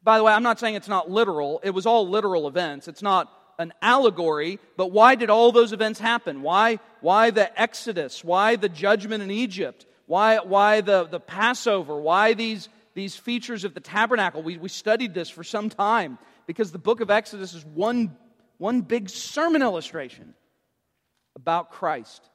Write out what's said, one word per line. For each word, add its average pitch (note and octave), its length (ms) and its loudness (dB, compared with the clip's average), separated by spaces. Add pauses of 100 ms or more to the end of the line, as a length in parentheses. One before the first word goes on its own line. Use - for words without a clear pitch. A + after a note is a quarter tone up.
By A3 140 6
the A3 80 4
way, G#3+ 80 6
I'm A3+ 100 2
not A#3 160 0
saying A3 160 -4
it's G3 140 -10
not F3+ 200 -2
literal. E3 540 -2
It G3 60 -2
was F#3+ 160 -4
all A3 240 2
literal F#3 400 -2
events. D3 400 -6
It's D#3+ 120 -18
not F#3+ 300 0 (260)
an E3 140 -8 (100)
allegory, F3+ 800 2 (160)
but F#3 120 -2
why G#3+ 280 6
did A3+ 140 -4
all A#3 240 6
those A#3 180 6
events G#3+ 300 -4
happen? G#3+ 400 -4
Why, G3+ 380 0 (200)
why G#3 300 4
the G3 280 0
Exodus? F3+ 680 -4
Why G3+ 320 2
the G3 100 -4
judgment G3+ 560 -2
in G3 80 -8
Egypt? G3 540 -6 (200)
Why, G#3+ 340 2
why G3+ 420 4
the, F#3 240 2
the E3 160 -10
Passover? G3 760 -2
Why F3+ 380 2
these, A3 340 -6 (260)
these G3 220 -10
features A#3+ 480 -8
of F3+ 100 -8
the F3+ 60 -14
tabernacle? G3+ 640 -2
We, E3+ 140 -8
we E3+ 100 -12
studied A3 460 -4
this E3 160 -8
for E3 160 -18
some G#3+ 240 -6
time G3+ 480 -2 (280)
because E3+ 280 -6
the F#3 40 -14
book A3 220 -2
of G#3 100 -4
Exodus G3+ 440 -2
is D#3+ 100 -20
one, F#3 540 -4 (400)
one A#3 240 -2
big G3 280 -4
sermon D#4 520 -2
illustration D#3+ 720 -6 (1040)
about E3 340 -4
Christ. - 640 -8